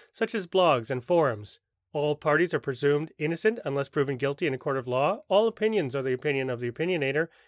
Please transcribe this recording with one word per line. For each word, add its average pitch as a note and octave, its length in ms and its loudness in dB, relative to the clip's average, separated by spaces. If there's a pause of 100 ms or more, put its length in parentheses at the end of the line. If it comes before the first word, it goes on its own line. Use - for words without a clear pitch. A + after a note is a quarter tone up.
(100)
such - 240 -4
as F#3 140 -4
blogs D3+ 420 4
and B2+ 140 -4
forums. C3 560 0 (320)
All D3 240 -2
parties D#3+ 380 2
are D3+ 40 0
presumed C#3+ 600 0
innocent E3+ 460 0
unless C#3 240 -2
proven C#3 280 -2
guilty C#3+ 320 -2
in C3 60 -2
a C3 40 -6
court C3+ 200 -4
of B2+ 100 -6
law. C#3 400 0
All G#3 180 4
opinions G#3+ 480 0
are C#3 80 -2
the C3 100 -2
opinion C3+ 380 -2
of A#2+ 80 -4
the A#2+ 140 -4
opinionator, D#3 560 -2 (180)